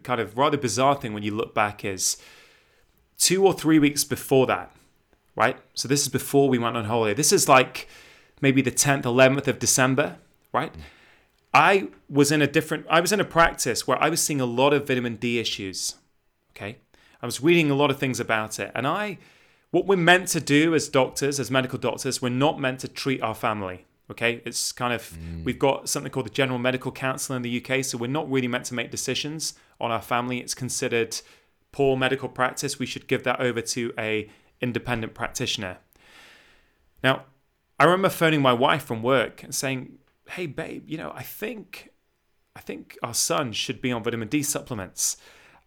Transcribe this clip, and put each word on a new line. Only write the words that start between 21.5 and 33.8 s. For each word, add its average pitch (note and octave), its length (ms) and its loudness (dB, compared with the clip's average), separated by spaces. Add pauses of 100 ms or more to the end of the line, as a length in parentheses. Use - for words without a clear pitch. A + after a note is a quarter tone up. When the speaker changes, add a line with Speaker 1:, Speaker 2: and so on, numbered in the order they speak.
Speaker 1:
medical B2+ 280 0
doctors, A#2+ 420 -4
we're C3 80 -2
not C#3+ 320 0
meant C3 200 -4
to B2+ 80 -10
treat C3 340 -4
our A2 120 -2
family, G#2 520 -4 (240)
okay? A#2 340 -2
It's - 260 -6
kind B2 220 -4
of, A2 100 -4
Speaker 2:
Mm. E2 420 -12
Speaker 1:
we've B2 140 -4
got - 300 0
something C#3+ 240 -4
called B2+ 140 -4
the A2 40 -14
General C3 280 0
Medical B2+ 340 -2
Council C3 420 -6
in B2 60 -4
the A#2+ 100 -6
U A#2+ 120 -2
K, C3+ 200 -2
so C3 140 -6
we're A#2 100 -4
not C#3 240 -4
really C3 180 0
meant A#2+ 180 -4
to - 80 -10
make A#2 160 -6
decisions D3 640 -6 (260)
on A#2 100 -2
our A2+ 120 -2
family. B2 380 -2
It's - 140 -8
considered A#2 640 -2 (540)
poor C#3 240 2
medical C3 320 0
practice. C3 500 -4
We B2+ 60 -6
should B2 240 -8
give B2+ 160 0
that B2 160 -2
over A#2+ 220 0
to A#2 360 -4